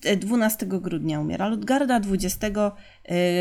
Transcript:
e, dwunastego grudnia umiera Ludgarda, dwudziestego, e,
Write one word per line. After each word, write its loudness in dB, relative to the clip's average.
e, 4
dwunastego 0
grudnia -2
umiera -2
Ludgarda, 0
dwudziestego, -2
e, 0